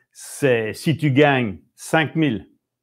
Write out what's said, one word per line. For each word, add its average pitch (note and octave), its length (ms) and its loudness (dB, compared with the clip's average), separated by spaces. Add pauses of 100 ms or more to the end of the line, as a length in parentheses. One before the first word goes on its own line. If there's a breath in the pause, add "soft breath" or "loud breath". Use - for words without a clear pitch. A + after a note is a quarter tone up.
(120)
c'est A2+ 640 -2
si - 240 -2
tu D3+ 140 0
gagnes B2+ 480 2 (160)
cinq D#3+ 400 -2
mille C#3+ 340 -2 (340)